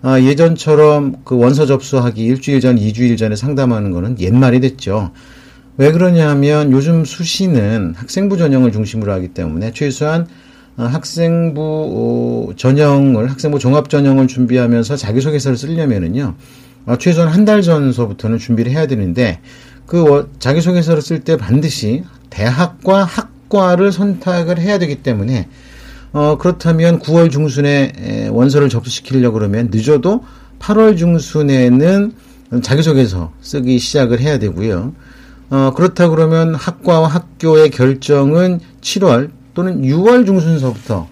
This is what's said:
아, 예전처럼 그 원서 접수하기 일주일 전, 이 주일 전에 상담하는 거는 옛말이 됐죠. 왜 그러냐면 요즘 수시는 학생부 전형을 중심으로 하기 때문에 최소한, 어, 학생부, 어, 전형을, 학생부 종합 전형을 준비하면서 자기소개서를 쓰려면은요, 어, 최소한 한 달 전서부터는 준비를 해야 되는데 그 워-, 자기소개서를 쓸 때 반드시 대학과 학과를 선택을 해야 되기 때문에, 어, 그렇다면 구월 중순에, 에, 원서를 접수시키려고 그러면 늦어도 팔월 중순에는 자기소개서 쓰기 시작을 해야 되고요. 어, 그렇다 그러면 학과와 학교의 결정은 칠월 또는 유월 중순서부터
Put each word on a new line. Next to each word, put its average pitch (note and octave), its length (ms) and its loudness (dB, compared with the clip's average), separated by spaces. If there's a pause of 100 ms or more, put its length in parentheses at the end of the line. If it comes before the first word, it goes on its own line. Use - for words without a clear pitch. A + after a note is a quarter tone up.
아, C3 200 2
예전처럼 D3 1040 2
그 B2+ 120 -2
원서 C3+ 300 2
접수하기 B2 580 -2
일주일 C3+ 360 0
전, B2+ 180 2
이 G#2+ 140 0
주일 A#2+ 240 0
전에 G#2+ 200 -2
상담하는 B2 540 -2
거는 A2 300 -4
옛말이 B2 400 4
됐죠. G#2+ 500 -4 (680)
왜 C#3 160 4
그러냐면 D3+ 800 2
요즘 D#3 320 2
수시는 A2+ 920 -2
학생부 F#3+ 400 -4
전형을 C3+ 360 2
중심으로 G#2+ 400 -4
하기 F#2 160 -6
때문에 E2+ 440 -8
최소한, D3+ 540 -4 (500)
어, A#2+ 80 -6
학생부, E3 760 -4 (920)
어, G2+ 60 -14
전형을, C3+ 720 2
학생부 C#3+ 280 -4
종합 C3+ 320 0
전형을 C3+ 380 2
준비하면서 A#2+ 680 0
자기소개서를 C3 640 -2
쓰려면은요, B2+ 760 -4 (520)
어, A#2+ 120 -2
최소한 E3+ 300 0
한 F#3 160 2
달 G#3 180 4
전서부터는 A#2+ 760 0
준비를 A#2 340 -2
해야 D#3 140 0
되는데 G2+ 540 -2 (480)
그 E3+ 160 0
워-, C#3+ 240 4 (100)
자기소개서를 E3 640 0
쓸 D#3 180 -4
때 D#3+ 160 0
반드시 B2 680 -2 (260)
대학과 E3+ 720 -2
학과를 F#3 840 0
선택을 F3+ 720 -2
해야 G3 180 -2
되기 D3 240 -4
때문에, A2+ 460 -4 (640)
어, D3 260 0
그렇다면 E3+ 640 0
구월 E3 300 4
중순에, C#3+ 680 0
에, G#2+ 300 -6
원서를 C3+ 400 2
접수시키려고 A#2+ 680 -2
그러면 G#2+ 340 -2
늦어도 C#3+ 520 0 (340)
팔월 G#3+ 380 2
중순에는 D#3 1160 2 (500)
자기소개서 C3 800 0
쓰기 B2+ 380 -2
시작을 A#2+ 420 0
해야 C#3+ 180 0
되고요. G#2 540 -4 (580)
어, C3+ 240 0
그렇다 F3 360 2
그러면 D#3+ 440 2
학과와 D#3+ 540 0
학교의 D#3 640 2
결정은 C#3+ 880 0 (220)
칠월 D#3 480 0 (240)
또는 F3 320 -4
유월 G#3 400 4
중순서부터 C3 840 -2